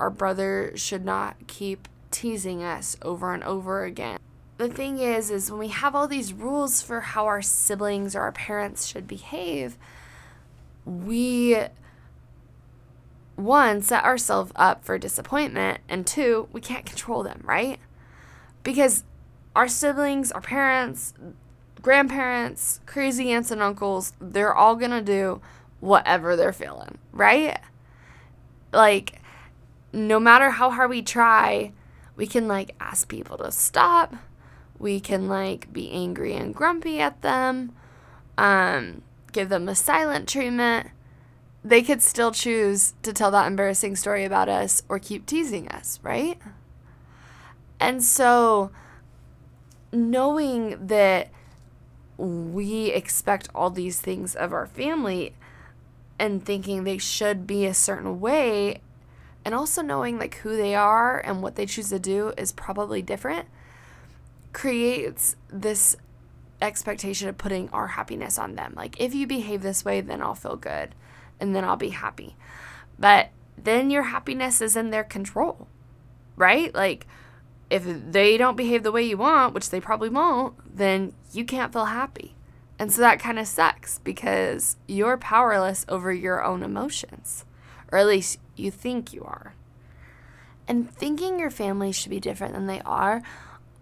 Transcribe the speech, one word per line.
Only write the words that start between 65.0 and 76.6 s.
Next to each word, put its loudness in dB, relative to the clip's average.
this 0
expectation -6
of -8
putting -4
our -4
happiness -6
on -6
them. -8
Like, -10
if -2
you -4
behave -4
this -4
way, -2
then -8
I'll -4
feel -10
good -10
and -2
then -2
I'll 0
be -4
happy. -12
But 6
then 2
your 2
happiness -2
is 2
in -2
their 0
control, -4
right? 4